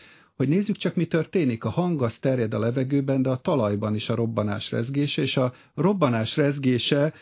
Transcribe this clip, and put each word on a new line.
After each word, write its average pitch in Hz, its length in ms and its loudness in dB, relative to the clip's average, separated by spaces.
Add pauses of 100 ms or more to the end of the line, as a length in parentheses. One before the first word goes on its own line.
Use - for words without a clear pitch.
(360)
hogy 131 120 0
nézzük 196 280 0
csak, - 180 -4
mi 170 120 2
történik. 151 580 0
A 113 60 0
hang 170 320 0
az 110 160 -2
terjed 123 360 0
a 110 40 0
levegőben, 135 640 0
de 131 80 0
a 127 60 0
talajban 107 580 0
is 104 140 -4
a 117 60 0
robbanás 110 560 -2
rezgése, 139 520 -2
és 135 140 -2
a 127 160 2 (220)
robbanás 151 640 2
rezgése 143 840 2